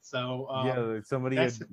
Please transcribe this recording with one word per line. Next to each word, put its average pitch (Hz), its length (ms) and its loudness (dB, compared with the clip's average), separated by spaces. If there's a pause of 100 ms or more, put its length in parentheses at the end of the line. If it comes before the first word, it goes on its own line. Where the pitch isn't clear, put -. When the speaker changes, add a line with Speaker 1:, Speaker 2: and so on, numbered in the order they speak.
Speaker 1:
so, 127 480 -4
um, 131 160 0
Speaker 2:
Yeah, 117 380 0
somebody 131 380 2
had 123 100 4
Speaker 1:
that's 113 100 -8 (100)